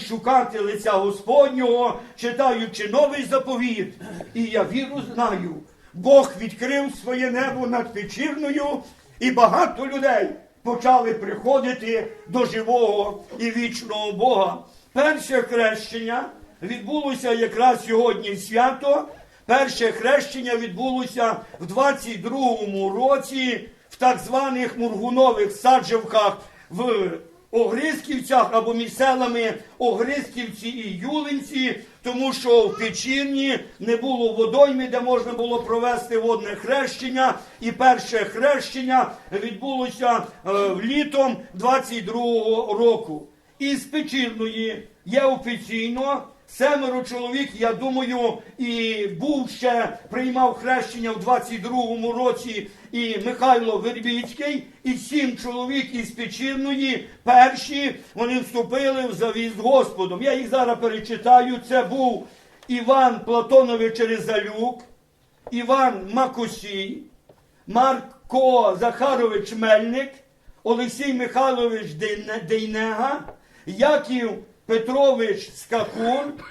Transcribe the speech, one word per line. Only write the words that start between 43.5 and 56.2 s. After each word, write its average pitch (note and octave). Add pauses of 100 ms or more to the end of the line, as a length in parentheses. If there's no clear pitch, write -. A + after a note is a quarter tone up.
Із C#4
Печірної A3+ (160)
є A#3+
офіційно A#3+ (240)
семеро C4
чоловік, B3
я A3+
думаю, B3 (200)
і A3+
був A3+
ще, A#3 (120)
приймав B3+
хрещення A#3
в A3
двадцять A#3
другому A#3
році A#3 (260)
і A3+
Михайло A#3
Вербіцький, A#3+ (180)
і B3+
сім C4+
чоловік B3
із A#3
Печірної, C4+ (140)